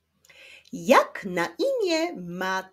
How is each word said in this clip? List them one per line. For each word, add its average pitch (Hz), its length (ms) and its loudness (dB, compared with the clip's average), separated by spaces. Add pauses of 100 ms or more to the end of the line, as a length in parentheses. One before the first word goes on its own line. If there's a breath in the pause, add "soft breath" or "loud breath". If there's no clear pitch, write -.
(720 loud breath)
Jak 226 520 2
na 180 220 -2
imię 349 680 0
ma 185 580 -4